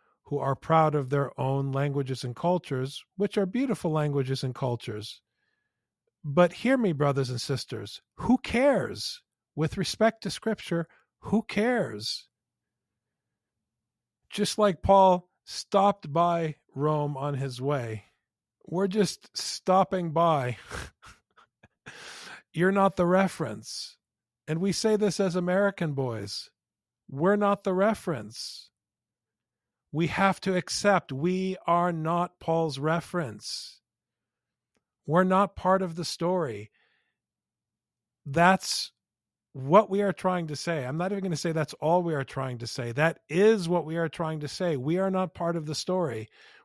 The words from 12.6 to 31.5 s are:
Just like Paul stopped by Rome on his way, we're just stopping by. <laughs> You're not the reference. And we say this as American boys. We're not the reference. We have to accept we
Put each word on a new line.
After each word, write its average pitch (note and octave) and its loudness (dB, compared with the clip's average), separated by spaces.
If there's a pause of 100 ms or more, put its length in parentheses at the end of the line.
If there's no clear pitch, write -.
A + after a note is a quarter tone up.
Just - -2
like G3+ 2
Paul F#3+ 6 (160)
stopped G3 0
by E3+ 0 (180)
Rome D3 0
on C#3+ -4
his C3 -6
way, B2 -4 (640)
we're F#3 -2
just - -2
stopping F#3 0
by. D3 2 (920)
<laughs> - -20
You're F3+ 2
not G3 4
the F3 2
reference. E3+ -2 (500)
And E3 -2
we G3 2
say G#3+ 2
this G#3 2
as F3+ 0
American F3+ 0
boys. A#2 -6 (640)
We're E3+ 2
not G3+ 2
the F#3+ 0
reference. F3+ -4 (1200)
We D#3+ 0
have G3 2
to F#3+ 0
accept F#3 0
we F#3 -2